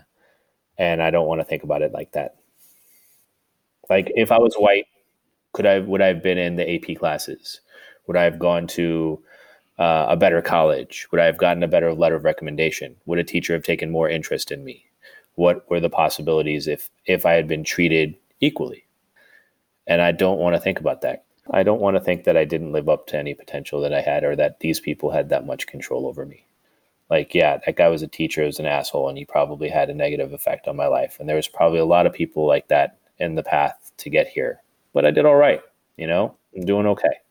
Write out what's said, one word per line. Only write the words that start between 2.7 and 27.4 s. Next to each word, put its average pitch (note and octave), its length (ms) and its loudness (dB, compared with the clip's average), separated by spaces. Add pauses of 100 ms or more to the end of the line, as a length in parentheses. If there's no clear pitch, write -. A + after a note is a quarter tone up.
Like, F#2+ 280 2
if A2+ 160 4
I A#2 60 6
was A#2 180 4
white, G#2 300 4 (640)
could - 120 -2
I, G2 140 6
would F#2+ 240 0
I F#2+ 60 6
have E2+ 140 0
been F#2 160 0
in F2 180 -2
the E2+ 120 -2
A E2+ 120 -2
P - 140 -10
classes? - 640 -6 (460)
Would F2 100 0
I F2 80 4
have D#2+ 140 0
gone F2 300 0
to, E2 540 -2 (560)
uh, D#2+ 300 2
a E2+ 80 2
better E2+ 260 4
college? D#2 680 0
Would E2+ 100 2
I E2 60 6
have D#2+ 120 2
gotten F2 240 2
a E2+ 60 0
better E2 260 2
letter D#2+ 220 2
of D#2 80 -4
recommendation? D#2 720 -4 (100)
Would E2+ 140 -2
a E2 40 0
teacher - 300 -4
have E2 80 -4
taken E2 280 -4
more E2 200 0
interest D#2+ 400 -6
in C#2+ 140 -12
me? - 200 -18 (520)
What F2 340 2
were F2 100 0
the E2 80 0
possibilities D#2 800 0
if, D2 240 -6 (160)
if F#2 180 0
I E2+ 100 4
had E2 120 2
been D#2 180 -4
treated D#2+ 520 0 (240)
equally? C#3 440 -4 (1040)
And E2+ 160 2
I F2 100 4
don't F#2 280 2
wanna F2 200 2
think F#2+ 200 -4
about C#2+ 220 -2
that. - 220 -6 (260)
I F#2+ 120 2
don't G#2 180 2
wanna G2 200 2
think F2 240 -2
that E2+ 120 4
I D#2+ 80 4
didn't D#2 280 -6
live D2+ 160 -4
up D2+ 200 0
to - 80 -6
any D2 180 -6
potential D2 480 -10
that C#2+ 120 -4
I C#2+ 60 -2
had D2 240 -2
or D2 120 -2
that D2 240 -2
these D#2+ 200 -4
people D2 320 -6
had D2 180 -2
that C2+ 160 -2
much C2+ 200 -8
control - 400 -8
over C3+ 200 -10
me. C#3+ 180 -20 (680)
Like, D#2 240 0
yeah, D2+ 300 4